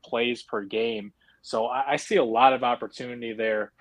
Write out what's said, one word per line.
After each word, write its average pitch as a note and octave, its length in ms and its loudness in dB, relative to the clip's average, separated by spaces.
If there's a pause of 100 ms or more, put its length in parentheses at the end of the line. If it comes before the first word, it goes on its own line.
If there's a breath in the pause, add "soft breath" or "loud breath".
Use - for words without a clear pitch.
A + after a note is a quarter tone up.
plays A#2+ 380 -2
per G#2+ 220 -6
game. A2 480 -4 (300)
So A2+ 240 -2
I, C3+ 280 -2
I - 40 2
see - 180 -2
a E3+ 80 4
lot A#2+ 300 6
of B2+ 100 -2
opportunity A#2+ 680 -4
there G#2+ 480 -2